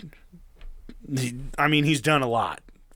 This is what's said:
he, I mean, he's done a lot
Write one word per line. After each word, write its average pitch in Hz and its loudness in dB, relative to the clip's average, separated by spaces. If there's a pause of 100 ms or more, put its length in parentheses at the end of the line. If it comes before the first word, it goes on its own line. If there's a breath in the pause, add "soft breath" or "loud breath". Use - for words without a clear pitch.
(1160)
he, 123 -4 (220)
I 147 4
mean, 151 4
he's 147 2
done 151 4
a 131 0
lot 113 -2 (340)